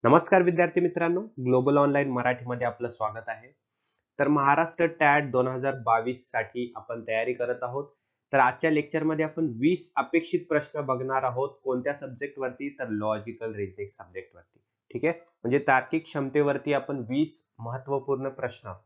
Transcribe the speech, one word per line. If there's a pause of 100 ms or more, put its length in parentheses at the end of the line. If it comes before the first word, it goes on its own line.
नमस्कार
विद्यार्थी
मित्रांनो,
ग्लोबल
ऑनलाइन
मराठीमध्ये
आपलं
स्वागत
आहे. (720)
तर
महाराष्ट्र
टॅट
दोन
हजार
बावीस
साठी
आपण
तयारी
करत
आहोत. (380)
तर
आजच्या
लेक्चरमध्ये
आपण
वीस
अपेक्षित (100)
प्रश्न
बघणार
आहोत. (140)
कोणत्या
सब्जेक्ट
वरती?
तर
लॉजिकल
रिझनिंग
सब्जेक्ट
वरती. (340)
ठीक
आहे, (300)
म्हणजे
तार्किक
क्षमतेवरती
आपण
वीस (160)
महत्त्वपूर्ण
प्रश्न (120)